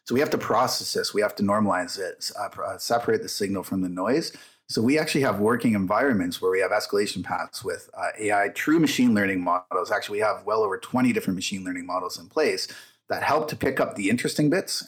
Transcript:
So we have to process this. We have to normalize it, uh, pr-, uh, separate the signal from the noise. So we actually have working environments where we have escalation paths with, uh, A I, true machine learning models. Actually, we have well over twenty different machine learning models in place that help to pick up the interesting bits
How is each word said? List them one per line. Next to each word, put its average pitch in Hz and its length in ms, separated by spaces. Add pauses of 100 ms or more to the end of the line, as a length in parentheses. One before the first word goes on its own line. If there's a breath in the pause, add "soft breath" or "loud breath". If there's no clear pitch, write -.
So 120 100
we 127 60
have 151 100
to 135 80
process - 540
this. 95 220
We 101 80
have 104 140
to 104 80
normalize 98 540
it, - 380
uh, 98 120
pr-, - 160
uh, 95 140
separate 113 440
the 90 60
signal 98 340
from 95 200
the 90 60
noise. 107 440 (360 loud breath)
So 120 140
we 139 160
actually 156 240
have 104 160
working 117 360
environments 101 680
where 92 80
we 95 100
have 92 120
escalation 101 500
paths 87 400
with, 87 320
uh, 92 140 (100)
A 104 140
I, 101 160
true 156 320
machine 123 340
learning 98 300
models. 90 480
Actually, 104 260
we 107 40
have 104 220
well 110 200
over 92 140
twenty 123 340
different 101 240
machine 95 280
learning 90 220
models 90 320
in 87 100
place 110 380 (420 loud breath)
that 98 140
help 151 280
to - 60
pick 135 220
up - 160
the 101 160
interesting 147 400
bits - 380